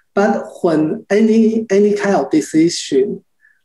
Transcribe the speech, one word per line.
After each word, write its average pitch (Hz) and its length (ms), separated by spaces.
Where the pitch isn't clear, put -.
But 208 300
when 156 480
any, 220 600
any 202 240
kind 202 220
of 170 140
decision, 156 960